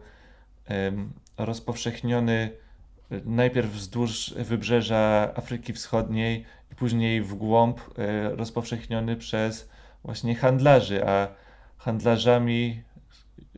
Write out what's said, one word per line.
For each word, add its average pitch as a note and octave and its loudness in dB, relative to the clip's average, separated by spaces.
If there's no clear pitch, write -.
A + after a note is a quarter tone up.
em, G2 -4
rozpowszechniony A#2 -2
najpierw A#2 2
wzdłuż G#2+ -6
wybrzeża A2 2
Afryki - -8
Wschodniej A2+ -2
i - -18
później A2+ 0
w G2 -8
głąb, A#2 2
e, G#2+ -2
rozpowszechniony A2+ -4
przez A2 -4
właśnie A#2 -4
handlarzy, B2+ 4
a G2 2
handlarzami, A#2 2